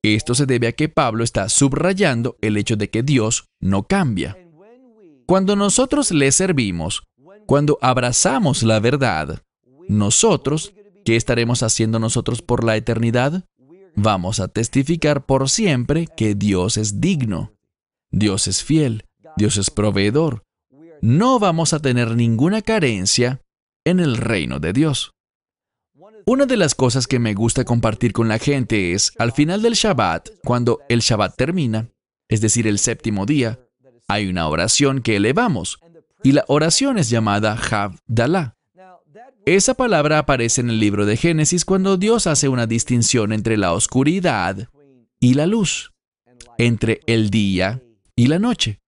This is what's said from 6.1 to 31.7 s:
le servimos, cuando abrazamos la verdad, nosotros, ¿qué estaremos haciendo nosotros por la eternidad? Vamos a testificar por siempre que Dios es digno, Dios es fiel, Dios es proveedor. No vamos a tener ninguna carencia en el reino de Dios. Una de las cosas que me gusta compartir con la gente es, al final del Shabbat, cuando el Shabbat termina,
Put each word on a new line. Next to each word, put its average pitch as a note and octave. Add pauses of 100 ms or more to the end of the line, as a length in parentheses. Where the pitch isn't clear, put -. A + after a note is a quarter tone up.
le C#3
servimos, G#2+ (420)
cuando D3
abrazamos B2+
la A2
verdad, G#2+ (460)
nosotros, C3 (320)
¿qué A2+
estaremos A#2
haciendo A2+
nosotros A#2
por A#2+
la A2
eternidad? A#2 (500)
Vamos G2+
a F#2
testificar C#3+
por C3+
siempre D#3
que G#2+
Dios G2+
es G#2
digno, A#2 (580)
Dios G2
es -
fiel, C#3 (320)
Dios G#2
es G2+
proveedor. G#2+ (580)
No A3
vamos E3
a D3+
tener B2
ninguna A#2+
carencia B2 (440)
en F3+
el C#3
reino D2+
de D#2+
Dios. C#3+ (1120)
Una C4
de B3
las E3
cosas B2+
que B2+
me G#2+
gusta A2+
compartir A#2
con A2+
la A2
gente A2
es, -
al A#2
final F3
del A3+
Shabbat, A2 (160)
cuando A#2+
el A#2+
Shabbat G#2
termina, B2+ (400)